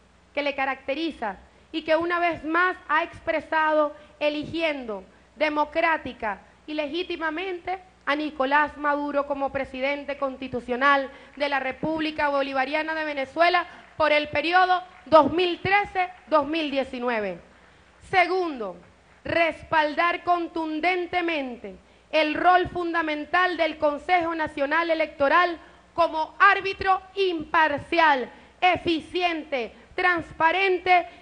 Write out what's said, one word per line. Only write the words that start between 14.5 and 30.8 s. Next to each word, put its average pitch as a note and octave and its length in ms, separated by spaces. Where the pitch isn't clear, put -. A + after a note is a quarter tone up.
dos D4 240
mil F4 280
trece, F#4+ 520
dos D4 180
mil D#4 240
diecinueve. B3 720
Segundo, E4 640
respaldar D#4+ 1000
contundentemente E4 1500
el D4+ 240
rol F4 340
fundamental E4+ 880
del D#4 220
Consejo E4 560
Nacional D#4 560
Electoral D#4+ 680
como D#4 420
árbitro F#4+ 640
imparcial, D#4+ 1120
eficiente, E4 1120
transparente F4+ 1120